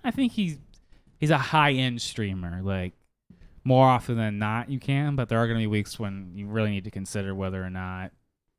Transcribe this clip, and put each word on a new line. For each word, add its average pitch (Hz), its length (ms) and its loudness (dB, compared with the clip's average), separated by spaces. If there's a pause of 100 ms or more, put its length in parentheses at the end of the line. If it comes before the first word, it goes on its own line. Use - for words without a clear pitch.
I 240 80 -2
think 247 220 0
he's, 165 260 -2 (600)
he's 151 120 4
a 160 80 8
high-end 131 640 2
streamer. 92 640 -4
Like, 92 320 -4 (680)
more 127 240 6
often 123 300 2
than 107 220 -2
not, 110 320 -2
you 135 100 -4
can, 143 360 -2
but 123 120 -2
there 113 100 2
are 117 80 4
gonna 113 140 0
be 110 60 2
weeks 104 320 -2
when 98 360 -8
you 101 120 -8
really 107 240 0
need 95 140 -4
to 104 60 -12
consider 98 440 -6
whether 95 280 -4
or 92 80 -6
not 92 400 -8 (480)